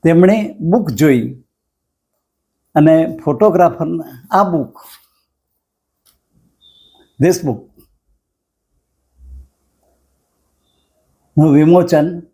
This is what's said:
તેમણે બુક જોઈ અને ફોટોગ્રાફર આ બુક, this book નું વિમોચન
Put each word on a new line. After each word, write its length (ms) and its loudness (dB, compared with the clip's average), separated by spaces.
તેમણે 560 2
બુક 300 -2
જોઈ 520 -2
અને 500 2
ફોટોગ્રાફર 640 0
આ 140 0
બુક, 340 -6
this 140 2
book 140 -8
નું 140 2
વિમોચન 680 2